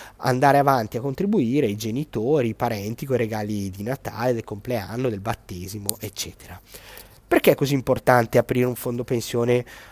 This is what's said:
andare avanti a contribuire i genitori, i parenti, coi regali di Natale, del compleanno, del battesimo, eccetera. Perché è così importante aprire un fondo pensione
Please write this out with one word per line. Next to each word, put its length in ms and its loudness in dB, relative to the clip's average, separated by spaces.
andare 400 4
avanti 400 2
a 20 -6
contribuire 680 0
i 80 0
genitori, 760 -2
i 60 -4
parenti, 520 -4
coi 100 0
regali 540 -2
di 120 -10
Natale, 520 -2
del 100 -4
compleanno, 640 -6
del 120 -4
battesimo, 800 -8
eccetera. 640 -12
Perché 260 6
è 20 4
così 180 0
importante 640 4
aprire 300 2
un 80 -2
fondo 300 -6
pensione 600 0